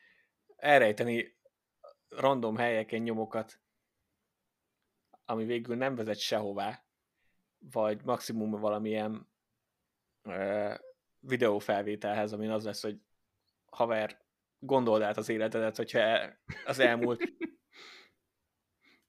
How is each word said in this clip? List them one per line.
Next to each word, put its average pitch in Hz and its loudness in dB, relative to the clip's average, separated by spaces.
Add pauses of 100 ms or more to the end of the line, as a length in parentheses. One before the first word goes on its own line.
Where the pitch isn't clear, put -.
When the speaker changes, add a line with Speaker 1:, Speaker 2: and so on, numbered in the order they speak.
(560)
Speaker 1:
elrejteni 120 4 (720)
random 127 0
helyeken 113 0
nyomokat, 110 -4 (1600)
ami 113 -2
végül 120 -2
nem 131 -2
vezet 110 -4
sehová, 101 -4 (720)
vagy 107 -2
maximum 113 -2
valamilyen, 107 -2 (920)
ö, 101 -2 (440)
videófelvételhez, 104 0
amin 107 -4
az 110 -2
lesz, 104 -8
hogy 107 -6 (680)
haver, 110 -2 (340)
gondold 123 4
át 107 0
az 107 -4
életedet, 110 0
hogyha 117 -2
e-, 110 2 (260)
az 127 -2
elmúlt 120 4
Speaker 2:
<laughs> - -4 (1800)